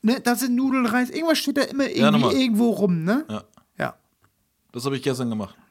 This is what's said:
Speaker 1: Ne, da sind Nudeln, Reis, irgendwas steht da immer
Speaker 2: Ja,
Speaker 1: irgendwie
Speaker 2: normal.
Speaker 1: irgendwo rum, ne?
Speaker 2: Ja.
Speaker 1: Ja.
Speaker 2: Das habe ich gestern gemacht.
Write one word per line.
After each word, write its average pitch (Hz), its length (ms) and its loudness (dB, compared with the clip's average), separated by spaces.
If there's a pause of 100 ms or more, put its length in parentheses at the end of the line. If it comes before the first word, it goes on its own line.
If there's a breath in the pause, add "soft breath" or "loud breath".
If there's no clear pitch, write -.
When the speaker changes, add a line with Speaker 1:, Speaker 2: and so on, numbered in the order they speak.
Speaker 1:
Ne, 233 200 2
da 240 140 2
sind 247 200 -2
Nudeln, 262 300 0
Reis, 247 240 0
irgendwas 320 300 0
steht - 180 -2
da 269 60 2
immer 277 260 -2
Speaker 2:
Ja, - 180 2
Speaker 1:
irgendwie - 140 4
Speaker 2:
normal. - 140 2
Speaker 1:
irgendwo 240 360 2
rum, 180 320 0
ne? 240 260 0
Speaker 2:
Ja. 107 140 -8 (340)
Speaker 1:
Ja. - 180 -4 (760)
Speaker 2:
Das 120 140 -10
habe 139 120 -2
ich 131 60 -8
gestern 127 260 -2
gemacht. 107 260 -6 (160)